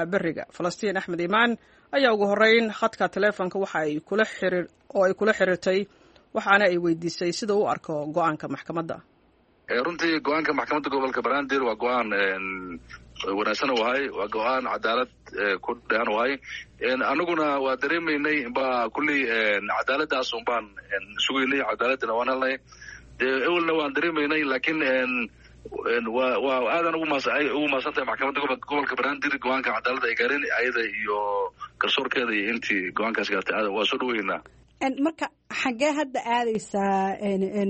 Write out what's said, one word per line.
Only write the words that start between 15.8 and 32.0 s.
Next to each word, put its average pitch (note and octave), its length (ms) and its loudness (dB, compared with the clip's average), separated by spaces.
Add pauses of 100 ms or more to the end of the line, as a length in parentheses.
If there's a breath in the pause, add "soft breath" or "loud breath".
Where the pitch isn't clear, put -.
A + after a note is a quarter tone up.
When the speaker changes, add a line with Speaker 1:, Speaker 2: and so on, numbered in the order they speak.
Speaker 2:
dheehan A2 240 0
u G#2+ 80 2
ahay. A#2+ 180 2 (440 loud breath)
Een, B2+ 260 0
anaguna D#3+ 440 0 (120)
waa C3+ 160 2
dareemaynay D3+ 600 0 (100)
baa B2+ 420 0
kulli, D3 360 0
een, G#2+ 440 2
cadaaladdaas C3 640 0
un A#2 120 -6
baan, A#2 200 0 (180)
een, - 220 -6 (120)
sugaynay, C3+ 420 0
cadaaladana A#2+ 560 0
waan B2 140 0
helnay. C3 260 0 (600 loud breath)
Dee, C3 260 0
ewelna E3 340 2
waan C#3+ 180 0
dareemaynay, D#3 500 0
laakiin, C#3+ 380 0
een, C3 320 2 (720 soft breath)
een, A#2 220 0
waa, B2 320 0
waa C3 200 0 (100)
aadan E3 260 2
ugu D#3+ 100 -2
mahadsan, C3+ 300 0
ay D3 120 2
ugu D3 200 0
mahadsan C#3 260 -2
tahay C3+ 140 -2
maxkamadda C3+ 320 -2
gobol-, C3 240 -2
gobolka C3+ 320 -2
Banaadir C#3 400 -2
go'aanka B2+ 360 -2
cadaaladda B2 360 -2
ay A#2 80 -2
gaareen, B2+ 280 0 (100)
ayada A#2 360 0
iyo G#2 280 -4 (580 loud breath)
garsoorkeeda B2 560 0